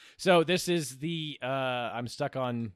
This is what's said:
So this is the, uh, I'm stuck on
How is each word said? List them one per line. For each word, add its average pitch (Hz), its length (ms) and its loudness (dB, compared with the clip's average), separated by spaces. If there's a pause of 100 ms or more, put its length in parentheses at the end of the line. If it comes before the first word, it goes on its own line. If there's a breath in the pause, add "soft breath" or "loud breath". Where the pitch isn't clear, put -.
(160 soft breath)
So 175 300 6
this 175 240 0
is 139 300 -2
the, 156 440 -6
uh, - 20 -4
I'm 123 640 -2
stuck 139 300 -4
on 120 380 -2